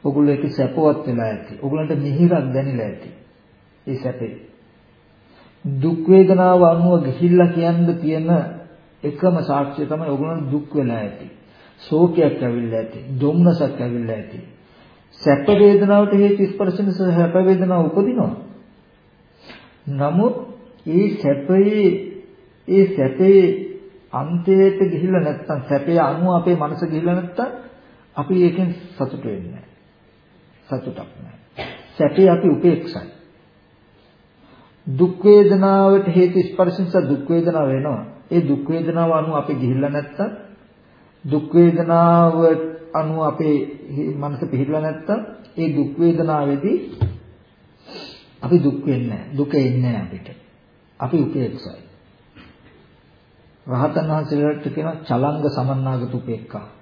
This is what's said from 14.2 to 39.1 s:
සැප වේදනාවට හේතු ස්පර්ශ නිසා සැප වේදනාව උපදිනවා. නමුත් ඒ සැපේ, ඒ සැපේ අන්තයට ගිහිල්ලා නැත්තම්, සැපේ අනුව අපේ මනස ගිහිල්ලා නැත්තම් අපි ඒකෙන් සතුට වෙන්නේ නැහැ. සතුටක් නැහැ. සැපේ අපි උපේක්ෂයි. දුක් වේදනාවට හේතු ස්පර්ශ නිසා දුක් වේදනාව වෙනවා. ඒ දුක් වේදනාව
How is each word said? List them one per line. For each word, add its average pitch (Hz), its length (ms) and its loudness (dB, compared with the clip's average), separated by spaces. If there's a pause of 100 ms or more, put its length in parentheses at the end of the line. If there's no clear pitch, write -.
සැප - 280 2
වේදනාවට 202 640 6
හේතු 202 320 4
ස්පර්ශ 190 360 -4
නිසා 185 300 0
සැප 170 240 2
වේදනාව 185 500 2
උපදිනවා. 226 480 0 (1500)
නමුත් 147 500 0 (480)
ඒ 180 280 2
සැපේ, 190 720 2 (840)
ඒ 190 200 6
සැපේ 185 540 4 (680)
අන්තයට 190 720 2
ගිහිල්ලා 175 400 0
නැත්තම්, 147 420 -4
සැපේ 143 360 0
අනුව 160 340 0
අපේ 170 240 2
මනස 151 260 -4
ගිහිල්ලා 165 320 -2
නැත්තම් 208 340 -6 (680)
අපි 143 240 -4
ඒකෙන් 175 360 2 (120)
සතුට - 360 -8
වෙන්නේ 92 280 -10
නැහැ. - 180 -20 (960)
සතුටක් - 500 -12
නැහැ. - 240 -20 (520)
සැපේ 190 380 4
අපි 170 200 4
උපේක්ෂයි. - 580 0 (1800)
දුක් 160 340 0
වේදනාවට 196 840 6
හේතු 180 360 4
ස්පර්ශ 180 360 0
නිසා 175 240 0
දුක් 139 220 -4
වේදනාව 165 420 0
වෙනවා. 135 380 -4 (220)
ඒ 170 140 2
දුක් 139 240 -2
වේදනාව 165 460 -2